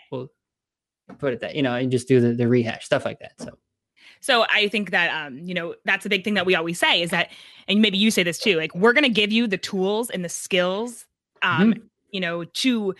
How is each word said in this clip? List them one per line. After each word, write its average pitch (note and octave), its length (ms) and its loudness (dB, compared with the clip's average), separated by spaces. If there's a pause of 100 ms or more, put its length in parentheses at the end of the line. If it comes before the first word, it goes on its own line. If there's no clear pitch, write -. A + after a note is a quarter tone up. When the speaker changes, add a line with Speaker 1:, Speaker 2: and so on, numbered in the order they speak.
(100)
Speaker 1:
we'll C3 200 -10 (880)
put C3+ 160 -2
it - 60 -8
that, F2+ 140 -8
you D3 80 -2
know, B2 120 0
and B2+ 160 -2
just B2 180 -2
do B2+ 120 6
the, A#2+ 120 4
the A#2 160 0
rehash, A#2+ 360 0
stuff C#3 200 0
like A2 160 -8
that. - 200 -20
So. - 180 -16 (640)
Speaker 2:
So A#3+ 300 2
I G#3 180 2
think G3+ 240 -4
that, E3+ 200 2
um, C#3+ 260 -8
you F3 140 -10
know, E3+ 220 -6 (100)
that's G3 220 -2
a - 20 -6
big G3 160 0
thing G#3 100 -2
that F3+ 120 0
we F#3 80 4
always E3+ 240 -2
say C4 240 2
is E3+ 80 -4
that, F3 200 0 (380)
and G#3 140 4
maybe G3 160 2
you G#3+ 120 4
say G3 120 2
this E3+ 160 -2
too, F#3+ 180 2
like, D#3+ 180 -4
We're G#3+ 200 4
gonna D4 160 4
give G#3 220 2
you A#3 140 2
the F#3+ 120 -2
tools G#3 520 -2
and F#3 140 -6
the E3+ 60 -6
skills, F#3+ 760 -4 (380)
um, F#3 320 4
Speaker 1:
Mm-hmm. - 60 -12 (320)
Speaker 2:
you F#3+ 80 -6
know, E3+ 240 -6
to, G#3 560 -2